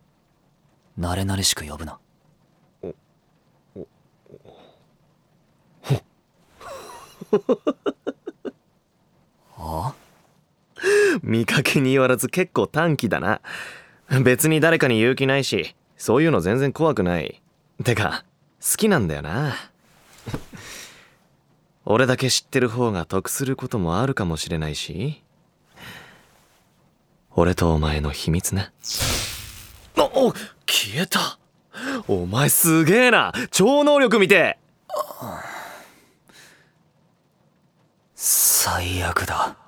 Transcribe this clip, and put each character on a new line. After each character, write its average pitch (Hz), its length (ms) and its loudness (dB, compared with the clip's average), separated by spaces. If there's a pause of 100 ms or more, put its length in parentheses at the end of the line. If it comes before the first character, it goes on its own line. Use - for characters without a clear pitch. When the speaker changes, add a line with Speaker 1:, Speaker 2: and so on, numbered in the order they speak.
(1000)
Speaker 1:
慣 87 160 -4
れ 92 80 -2
慣 98 120 -2
れ 95 80 -2
し - 100 0
く 80 140 -8
呼 73 100 -12
ぶ 78 80 -12
な。 - 140 -16 (840)
Speaker 2:
お、 95 60 -12 (880)
お、 101 40 -14
お。 - 80 -16 (4000)
Speaker 1:
あ？ 82 380 -8 (1300)
Speaker 2:
見 113 240 0
か 160 160 2
け - 200 0
に 131 120 2
よ 135 140 4
ら 127 100 2
ず 127 120 -4
結 185 240 -2
構 101 140 2
短 156 280 0
気 120 140 -2
だ 78 100 0
な。 92 220 -2 (800)
別 127 260 4
に 160 100 4
誰 165 180 4
か 156 100 2
に 117 120 4
言 117 120 6
う 131 40 0
気 139 100 0
な 135 120 2
い 139 60 0
し、 92 320 -4 (220)
そ 110 200 2
う 143 60 4
い 165 40 4
う 165 40 4
の 110 100 2
全 98 180 0
然 135 140 0
怖 156 200 2
く 107 80 0
な 87 200 0
い。 55 200 -10 (420)
て 120 120 2
か、 98 280 -2 (380)
好 - 160 -2
き 214 120 2
な 185 100 4
ん 98 80 2
だ 78 80 -2
よ 71 80 -8
な。 113 320 -4 (2250)
俺 107 200 4
だ 123 120 2
け 131 120 -2
知 - 160 0
っ - 40 -20
て 135 100 -2
る 123 100 2
方 117 220 0
が 87 140 -4
得 95 240 -4
す - 160 -6
る 127 100 -2
こ 127 120 -8
と 120 120 -4
も 87 200 0
あ 123 60 0
る 135 80 -2
か 107 120 -4
も 82 120 -2
し - 120 -8
れ 87 80 -2
な 78 120 -4
い 73 60 -8
し。 101 480 -8 (2000)
俺 87 200 4
と 82 180 2
お 76 60 2
前 76 200 0
の 73 120 -2
秘 - 180 -6
密 82 240 -2
な。 95 180 -4 (1300)
あ、 302 60 4 (100)
お、 247 200 2 (340)
消 107 340 -2
え 185 60 -2
た。 - 320 -4 (680)
お 87 200 0
前 123 220 2
す 160 340 4
げ 208 220 6
え 247 60 4
な。 151 220 2 (160)
超 269 340 4
能 294 160 6
力 233 200 4
見 190 80 6
て。 165 320 4 (3500)
Speaker 1:
最 - 880 0
悪 87 240 -2
だ。 - 320 -4 (100)